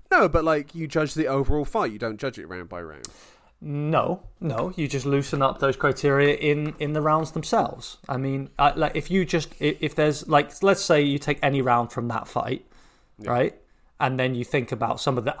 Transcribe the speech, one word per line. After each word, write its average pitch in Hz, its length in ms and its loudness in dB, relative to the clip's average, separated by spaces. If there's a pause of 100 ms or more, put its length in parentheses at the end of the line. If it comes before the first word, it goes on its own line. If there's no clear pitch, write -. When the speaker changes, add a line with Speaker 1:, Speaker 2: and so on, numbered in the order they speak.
(120)
Speaker 1:
no, 269 180 4
but, 156 160 2
like, 151 300 0
you 165 120 -6
judge 151 280 0
the 156 120 0
overall 139 380 2
fight. 175 260 -2
You 104 80 -12
don't 110 200 -4
judge 131 180 -6
it 90 100 -14
round 90 220 -12
by 87 140 -12
round. 76 240 -14 (520)
Speaker 2:
No, 151 640 -2 (180)
no, 147 360 -2
you 151 120 -2
just 131 200 -4
loosen 139 340 0
up 135 160 0
those 135 180 2
criteria 143 600 2
in, 151 420 0
in 151 160 -4
the 151 80 0
rounds 156 300 2
themselves. - 680 -2 (100)
I 135 100 -4
mean, 135 420 -4
I, 143 140 6
like, 151 220 0
if 151 140 -4
you 185 160 2
just, 156 240 -2 (100)
i-, 147 200 2
if 147 160 -2
there's, 151 320 2
like, 147 340 2
let's 196 220 4
say 151 180 6
you 143 160 2
take 147 240 -2
any 139 220 2
round 120 280 2
from 120 180 -6
that - 180 -6
fight, - 360 -4 (540)
Speaker 1:
Yeah. 107 140 -6
Speaker 2:
right? 123 240 0 (440)
And 131 200 0
then 127 160 0
you 120 80 -4
think 127 280 -2
about 117 300 -2
some 131 160 0
of 117 60 -4
the 131 180 -4